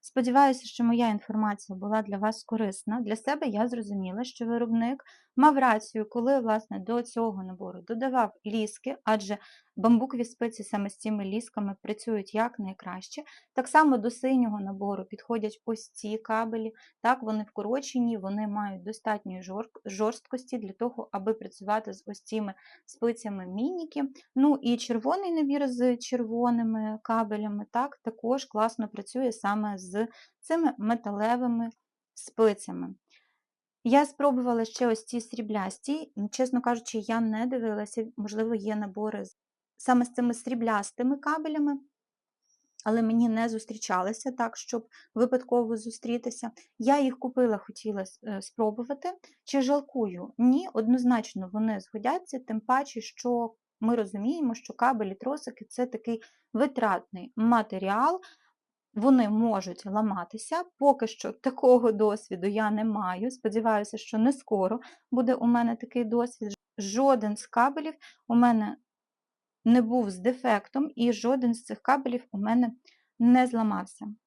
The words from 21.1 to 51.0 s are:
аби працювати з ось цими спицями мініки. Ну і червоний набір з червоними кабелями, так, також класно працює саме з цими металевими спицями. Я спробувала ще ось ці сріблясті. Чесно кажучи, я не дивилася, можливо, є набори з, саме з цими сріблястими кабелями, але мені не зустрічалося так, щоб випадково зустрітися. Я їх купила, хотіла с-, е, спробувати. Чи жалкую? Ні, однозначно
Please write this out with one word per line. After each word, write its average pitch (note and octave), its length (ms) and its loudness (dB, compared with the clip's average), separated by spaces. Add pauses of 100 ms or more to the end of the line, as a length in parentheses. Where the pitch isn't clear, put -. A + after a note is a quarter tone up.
аби G#3 220 -2
працювати G#3 580 -6
з F#3+ 140 -16
ось G3+ 160 -14
цими G#3 320 -6 (320)
спицями A3+ 600 -4
мініки. D4 560 -4 (320)
Ну C4+ 280 6
і A#3+ 140 2
червоний C#4+ 560 -2
набір C#4+ 360 0
з B3 280 2
червоними A3+ 1040 -2
кабелями, G#3+ 680 -2
так, C4+ 260 -4
також A#3 480 -4
класно A3 440 -2
працює A#3 440 -4
саме G#3 460 -2
з F#3+ 300 -4 (320)
цими D#4+ 380 2
металевими A#3 920 0 (440)
спицями. F#3+ 800 -2 (920)
Я C#4 200 6
спробувала B3 580 2
ще A3+ 220 -2
ось A3 180 0
ці A#3+ 160 -6
сріблясті. G#3+ 920 -6 (180)
Чесно B3+ 300 0
кажучи, A#3 380 -2
я A3+ 220 -2
не A3 260 0
дивилася, A3 600 -4 (100)
можливо, G#3+ 380 -2
є G#3+ 220 -2
набори G#3 480 -4
з, - 120 -20 (400)
саме B3 280 4
з A#3+ 80 -8
цими A#3+ 220 0
сріблястими A#3 840 -2
кабелями, D4+ 600 -2 (1080)
але A3+ 180 2
мені A#3 260 4
не A3+ 200 0
зустрічалося A3 840 -4
так, A#3+ 240 -4
щоб - 320 -8 (260)
випадково A#3+ 600 0
зустрітися. A#3 760 -6 (280)
Я C#4 220 4
їх C4 180 0
купила, B3 400 0
хотіла G#3 440 -8
с-, - 240 -12
е, G3 160 -6
спробувати. A#3+ 720 -4 (320)
Чи C4+ 180 0
жалкую? B3 760 -2
Ні, B3+ 340 4
однозначно A3+ 800 2